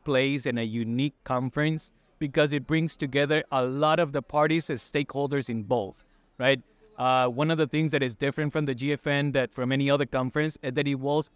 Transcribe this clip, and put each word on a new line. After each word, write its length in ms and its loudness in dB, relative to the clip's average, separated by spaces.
place 440 0
and 120 0
a 60 -2
unique 580 -2
conference 720 -2
because 340 2
it 140 -2
brings 300 0
together 560 0
a 120 2
lot 360 2
of 100 0
the 120 -2
parties 480 2
and 100 -4
stakeholders 680 -2
involved, 540 -2
right? 220 2
Uh, 320 2
one 220 0
of 80 2
the 80 2
things 240 0
that 120 0
is 120 -2
different 380 -2
from 120 0
the 100 0
G 200 -2
F 120 -6
N 260 0
that 200 0
from 180 -2
any 200 2
other 160 2
conference 560 -2
is 100 -4
that 160 -2
it 60 0
wel-, 420 -2